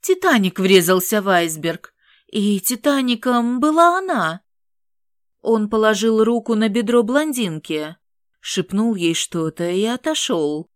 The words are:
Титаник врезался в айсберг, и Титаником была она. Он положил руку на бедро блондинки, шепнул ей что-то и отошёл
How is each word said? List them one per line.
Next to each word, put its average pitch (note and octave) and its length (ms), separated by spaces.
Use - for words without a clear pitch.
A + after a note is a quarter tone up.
Титаник D#4+ 580
врезался F#3 600
в G3 80
айсберг, E3 640
и G3+ 320
Титаником B3 1000
была E4 400
она. F#3 420
Он G#3+ 280
положил A3 540
руку A3+ 320
на A3 120
бедро A#3 360
блондинки, G3+ 920
шепнул G#3+ 540
ей E3+ 180
что-то D#3+ 560
и F#3+ 160
отошёл G#3+ 920